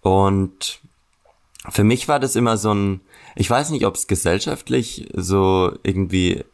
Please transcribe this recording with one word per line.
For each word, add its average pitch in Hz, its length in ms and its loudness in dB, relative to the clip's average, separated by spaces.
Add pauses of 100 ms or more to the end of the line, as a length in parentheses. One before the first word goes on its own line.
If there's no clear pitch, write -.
Und 98 800 0 (880)
für - 160 2
mich 120 240 2
war 147 100 2
das 131 180 -2
immer 117 200 2
so 107 180 0
ein, 98 260 -2 (360)
ich - 120 0
weiß 139 220 0
nicht, 123 160 -2
ob's - 200 -4
gesellschaftlich - 1080 -2
so 95 580 2 (100)
irgendwie 92 720 0